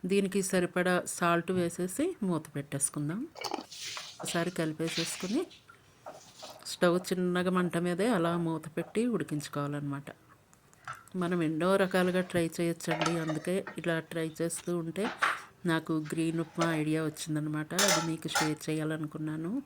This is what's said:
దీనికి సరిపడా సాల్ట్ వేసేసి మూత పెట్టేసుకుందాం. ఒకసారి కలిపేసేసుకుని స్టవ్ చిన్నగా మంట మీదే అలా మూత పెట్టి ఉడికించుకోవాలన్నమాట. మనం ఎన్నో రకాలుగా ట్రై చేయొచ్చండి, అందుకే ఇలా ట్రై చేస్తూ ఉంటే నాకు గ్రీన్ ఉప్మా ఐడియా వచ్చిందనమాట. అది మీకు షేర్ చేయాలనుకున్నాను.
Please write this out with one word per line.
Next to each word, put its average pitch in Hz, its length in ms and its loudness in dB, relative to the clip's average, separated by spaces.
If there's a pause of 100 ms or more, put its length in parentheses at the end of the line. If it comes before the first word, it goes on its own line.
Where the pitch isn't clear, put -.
(120)
దీనికి 196 300 4 (100)
సరిపడా 180 420 4 (220)
సాల్ట్ 170 420 2
వేసేసి 180 480 0 (220)
మూత 160 160 2 (120)
పెట్టేసుకుందాం. 147 640 -2 (1000)
ఒకసారి 170 400 0
కలిపేసేసుకుని 165 840 0 (1300)
స్టవ్ 175 260 4 (120)
చిన్నగా 180 480 2
మంట 175 200 2 (100)
మీదే 175 200 2 (100)
అలా 170 160 2 (120)
మూత 160 200 -2 (120)
పెట్టి 185 260 -2 (120)
ఉడికించుకోవాలన్నమాట. 143 920 -4 (1160)
మనం 175 160 2 (100)
ఎన్నో 165 220 2 (120)
రకాలుగా 185 380 4 (100)
ట్రై 170 140 2 (120)
చేయొచ్చండి, 165 540 0 (140)
అందుకే 160 320 -2 (240)
ఇలా 165 160 0 (160)
ట్రై 165 140 -2 (120)
చేస్తూ 170 320 -2 (120)
ఉంటే 165 220 -2 (680)
నాకు 160 200 0 (200)
గ్రీన్ 165 320 0
ఉప్మా 170 240 0 (120)
ఐడియా 156 280 2
వచ్చిందనమాట. 151 640 -4 (160)
అది 160 120 4 (100)
మీకు 160 160 -4 (100)
షేర్ 151 220 2 (100)
చేయాలనుకున్నాను. 156 840 -2 (120)